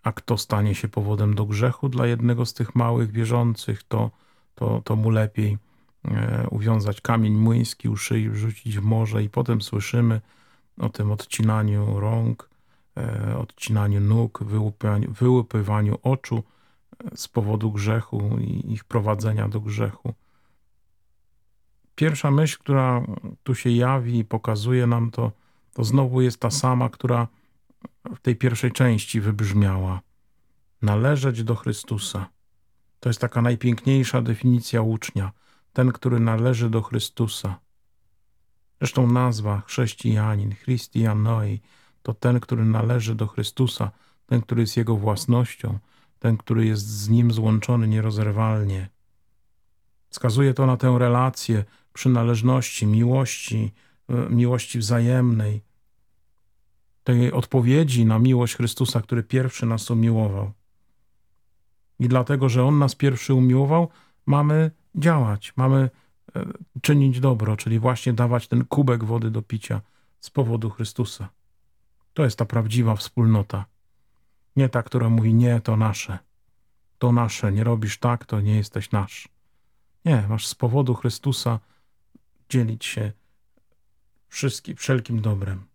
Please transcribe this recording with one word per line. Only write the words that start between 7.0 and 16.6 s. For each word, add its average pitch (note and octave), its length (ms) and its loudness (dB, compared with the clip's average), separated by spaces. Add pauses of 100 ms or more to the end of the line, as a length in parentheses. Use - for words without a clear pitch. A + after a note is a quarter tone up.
kamień A2 320 2
młyński A2+ 560 0
u G#2+ 80 -2
szyi, A2 320 -2
wrzucić G#2+ 500 -6
w G2 40 -4
morze. A2 400 0
I G#2 60 -4
potem A#2+ 320 -2
słyszymy A2 600 -2 (580)
o A2+ 100 -2
tym G#2 220 -4
odcinaniu G#2 880 -2
rąk, A2+ 500 -4 (480)
e, G#2 400 -6
odcinaniu G#2 640 -2
nóg, A2 420 0
wyłupaniu, G#2+ 680 -2
wyłupywaniu G#2+ 920 0
oczu, B2+ 400 -2 (680)